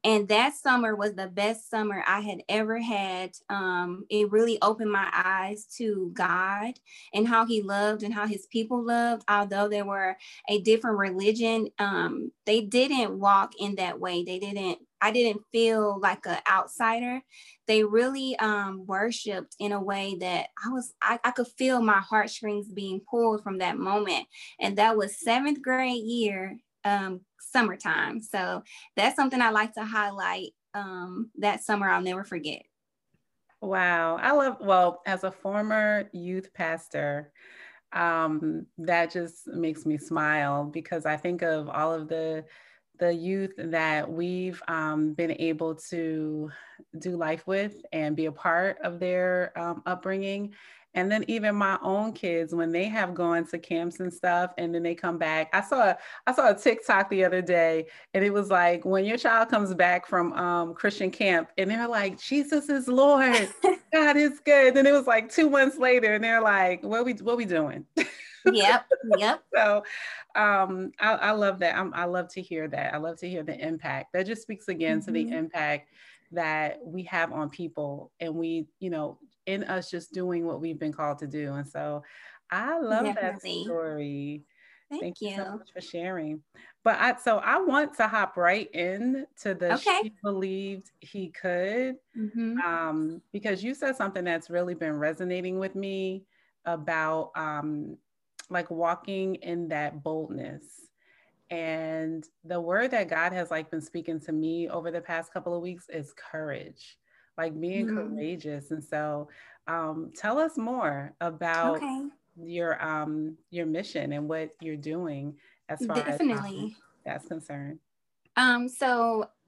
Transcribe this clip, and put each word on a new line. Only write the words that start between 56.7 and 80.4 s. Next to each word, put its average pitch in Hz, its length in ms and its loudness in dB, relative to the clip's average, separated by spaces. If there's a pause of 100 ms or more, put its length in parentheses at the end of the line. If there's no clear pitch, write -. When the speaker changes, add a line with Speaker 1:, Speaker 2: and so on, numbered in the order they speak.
Speaker 2:
the 190 160 4
other 180 160 2
day, 165 460 4 (260)
and 196 100 4
it 202 80 4
was 202 180 0
like, 175 360 4
when 190 180 2
your 214 140 0
child 233 320 4
comes 208 240 2
back 180 340 4
from, 175 240 2
um, 175 420 0
Christian 196 380 -2
camp, 180 460 2
and 190 120 2
they're 233 200 0
like, 202 280 -2
"Jesus 285 520 0
is 269 180 0
Lord, 254 640 6 (220)
Speaker 1:
<laughs> - 220 -2
Speaker 2:
God 302 220 8
is 294 240 4
good." 269 380 8
And 269 100 10
it 285 60 10
was 277 120 6
like 220 240 4
two 311 200 6
months 277 280 6
later, 247 360 6
and 214 100 2
they're 226 180 4
like, 190 400 4
"What 220 220 0
we, 247 120 0
what 214 200 0
we 240 80 -2
doing?" 156 420 0 (120)
<laughs> - 80 2 (420)
Speaker 1:
Yep, 226 380 6 (320)
yep. 220 260 2 (120)
Speaker 2:
So, 208 280 4 (520)
um, 196 640 2
I, 220 140 4
I 208 180 2
love 202 280 2
that. 175 160 2
I'm, 185 200 -2
I 175 100 -2
love 175 280 -2
to 190 100 -8
hear 160 240 -6
that. 143 260 -4
I 151 40 -4
love 160 240 -6
to 180 80 -8
hear 180 120 -6
the 151 180 -8
impact. 156 540 -6
That 185 140 0
just 220 160 -8
speaks - 240 -12
again 160 340 -2
to - 100 -8
the 160 140 0
Speaker 1:
Mm-hmm. 156 80 -6
Speaker 2:
impact 156 560 -4 (420)
that 156 540 -2
we 180 200 -8
have 165 280 0
on 147 160 -4
people, 147 720 -8
and 160 160 -6
we, 165 320 -4 (120)
you 185 120 -6
know, 151 260 -6 (300)
in 196 160 -4
us 185 260 -6
just 170 240 -10
doing 180 320 -2